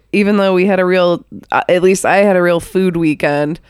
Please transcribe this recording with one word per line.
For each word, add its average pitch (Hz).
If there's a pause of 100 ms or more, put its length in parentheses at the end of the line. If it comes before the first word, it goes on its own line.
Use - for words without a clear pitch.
(120)
even 208
though 196
we 180
had 190
a 185
real, 180 (260)
uh, 127
at 175
least 185
I 170
had 202
a 180
real 175
food 185
weekend. 147 (100)